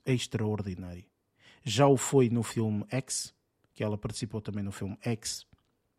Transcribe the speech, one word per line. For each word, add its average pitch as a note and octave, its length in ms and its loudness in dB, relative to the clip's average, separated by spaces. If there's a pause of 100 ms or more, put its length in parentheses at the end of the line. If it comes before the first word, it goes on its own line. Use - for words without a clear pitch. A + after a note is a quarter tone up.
extraordinária. G2+ 1000 -2 (580)
Já C3 240 4
o C#3 100 8
foi C3 320 4
no A#2 140 2
filme G#2+ 460 0
X, - 440 -4 (400)
que - 100 -6
ela G#2+ 140 -2
participou A2 420 -6
também G#2 240 -6
no G2 80 -6
filme G2+ 300 -8
X, - 460 -6 (520)